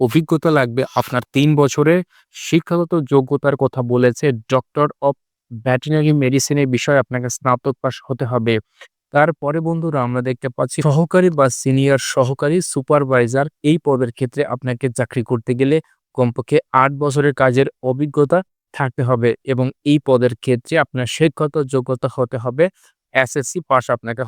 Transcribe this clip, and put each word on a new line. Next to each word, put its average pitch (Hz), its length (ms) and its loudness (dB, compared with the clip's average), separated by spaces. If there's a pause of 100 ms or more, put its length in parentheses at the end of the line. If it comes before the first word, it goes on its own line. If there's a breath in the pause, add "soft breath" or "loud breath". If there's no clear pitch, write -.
অভিজ্ঞতা 160 460 0
লাগবে 131 300 0 (180)
আপনার 123 240 -4 (120)
তিন 143 200 4
বছরের। 147 440 2 (360 soft breath)
শিক্ষাগত 170 580 -2 (180)
যোগ্যতার 139 520 2
কথা 131 180 -2 (120)
বলেছে, 123 320 2 (260)
Doctor 147 360 0 (200)
of 139 80 0 (500)
Veterinary 151 560 2
মেডিসিনের 139 540 0
বিষয়ে 139 280 2
আপনাকে 123 320 -6
স্নাতক 127 460 -2
পাস 131 140 -4 (120)
হতে 131 240 -6
হবে। 117 240 0 (600 loud breath)
তারপরে 151 420 0 (100)
বন্ধুরা, 165 400 -2
আমরা 123 140 -2
দেখতে 127 340 -6
পাচ্ছি - 220 -4 (100)
সহকারী 170 420 4 (100)
বা 135 60 6 (160)
সিনিয়র 135 380 2 (140)
সহকারী 139 440 0 (140)
সুপারভাইজার। 131 760 2 (240)
এই 165 160 4
পদের 127 320 0
ক্ষেত্রে 135 240 -4 (120)
আপনাকে 127 320 -4 (120)
চাকরি 120 340 -2
করতে 123 280 -2
গেলে 139 180 2 (400)
কমপক্ষে 123 400 0 (160)
আট 135 180 4 (100)
বছরের 143 400 0
কাজের 131 260 2 (160)
অভিজ্ঞতা 143 560 -2 (340)
থাকতে 139 300 -4
হবে 120 260 0 (220)
এবং 127 140 0 (260)
এই 151 60 4 (100)
পদের 123 260 2 (100)
ক্ষেত্রে 123 300 -2 (100)
আপনার 127 320 -4
শিক্ষাগত 151 400 -2 (180)
যোগ্যতা 131 420 -2
হতে 131 220 -4
হবে 127 280 0 (480 soft breath)
এসএসসি 131 460 -2 (100)
পাস 131 200 2
আপনাকে 120 380 -4